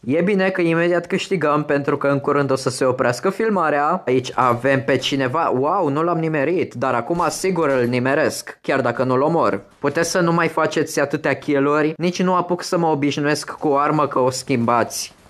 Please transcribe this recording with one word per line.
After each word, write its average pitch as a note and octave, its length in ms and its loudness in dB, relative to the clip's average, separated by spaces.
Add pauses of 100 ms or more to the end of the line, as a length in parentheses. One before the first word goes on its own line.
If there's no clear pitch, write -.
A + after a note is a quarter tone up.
E D3 140 0
bine F#3+ 280 2
că F#3+ 120 -2
imediat E3+ 460 2
câștigăm, D3 560 0
pentru C#3+ 340 0
că C#3 100 -2
în C#3 120 2
curând C#3 320 0
o C3 40 2
să C3 140 -2
se B2+ 160 -2
oprească B2+ 440 0
filmarea. F3+ 760 0
Aici C3 300 0
avem B2+ 480 2
pe C#3 140 2
cineva. C3+ 520 -2
Wow, D3+ 380 0
nu C#3+ 160 0
l-am E3+ 140 0
nimerit, D#3+ 560 -2
dar B2+ 200 -2
acum E3+ 360 -2
sigur E3 400 -2
îl B2+ 180 2
nimeresc, B2+ 760 -2
chiar C#3 200 0
dacă B2 220 0
nu-l B2+ 180 2
omor. C#3 400 0 (180)
Puteți E3 300 -2
să G3 100 0
nu E3+ 120 2
mai E3+ 160 2
faceți D#3 520 -2
atâtea C#3+ 360 0
kill-uri, D3 600 0
nici F3 240 -2
nu F#3 140 2
apuc F3 280 -2
să - 140 -2
mă E3+ 100 2
obișnuiesc D3 640 0
cu - 180 -6
o C#3 100 2
armă D3 300 2
că C3+ 120 -2
o C3 100 4
schimbați. A#2+ 880 -2 (140)